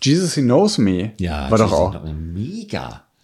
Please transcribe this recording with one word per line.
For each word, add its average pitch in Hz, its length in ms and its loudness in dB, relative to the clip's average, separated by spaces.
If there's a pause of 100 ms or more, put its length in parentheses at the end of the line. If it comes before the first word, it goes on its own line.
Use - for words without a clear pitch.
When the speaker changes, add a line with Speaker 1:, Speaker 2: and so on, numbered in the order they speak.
Speaker 1:
Jesus, 165 340 2
He 151 40 0
Knows 147 380 4
Me 98 400 2
Speaker 2:
Ja, 76 320 -4
Speaker 1:
war 110 80 4
doch 110 80 6
Speaker 2:
Jesus, 85 120 2
Speaker 1:
auch. 92 140 2
Speaker 2:
He - 60 -10
Knows 78 160 -10
Me, - 0 - (180)
mega. 104 720 -10 (220)